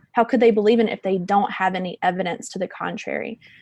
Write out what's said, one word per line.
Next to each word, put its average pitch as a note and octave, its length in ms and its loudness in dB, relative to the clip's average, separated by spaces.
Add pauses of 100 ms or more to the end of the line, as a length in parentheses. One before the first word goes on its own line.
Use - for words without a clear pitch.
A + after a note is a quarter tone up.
(120)
how A#3 120 2
could A#3 160 2
they A#3 120 8
believe G#3+ 280 4
in A3 80 2
it - 40 -4
if - 100 -8
they F#3+ 160 0
don't F#3+ 320 0
have F#3 240 -2
any F3+ 280 -6
evidence F3+ 480 -2
to - 100 -10
the F3+ 80 -4
contrary? - 720 -8 (220)